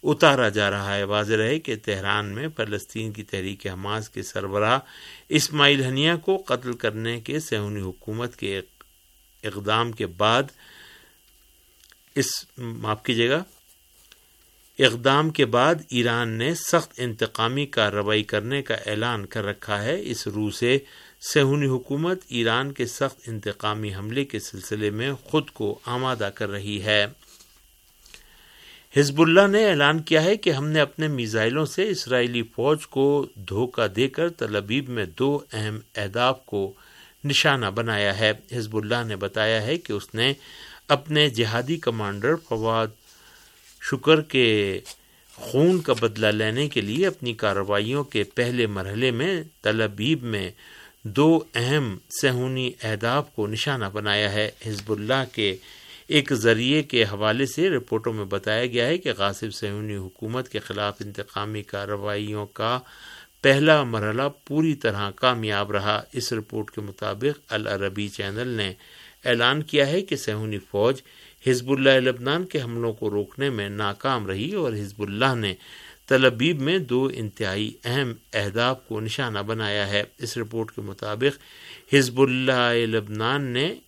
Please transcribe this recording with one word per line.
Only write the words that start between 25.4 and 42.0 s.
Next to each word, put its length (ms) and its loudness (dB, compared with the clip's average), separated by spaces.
کو 360 -4
آمادہ 500 -2
کر 140 -4
رہی 340 -6
ہے۔ 220 4
حزب 240 4
اللہ 260 8
نے 220 4
اعلان 320 4
کیا 220 4
ہے 140 2
کہ 120 0
ہم 180 0
نے 120 2
اپنے 280 0
میزائلوں 580 0
سے 240 -2
اسرائیلی 540 0
فوج 440 0
کو 480 2
دھوکہ 520 -2
دے 200 2
کر 220 -2
تل 260 -4
ابیب 340 -2
میں 160 -4
دو 340 0
اہم 260 -4
اہداف 500 -2
کو 280 -4
نشانہ 420 2
بنایا 540 0
ہے۔ 120 4
حزب 260 -4
اللہ 300 -2
نے 80 -4
بتایا 460 0
ہے 160 -2
کہ 160 -8
اس 220 -8
نے 180 2
اپنے 420 4
جہادی 480 0
کمانڈر 580 0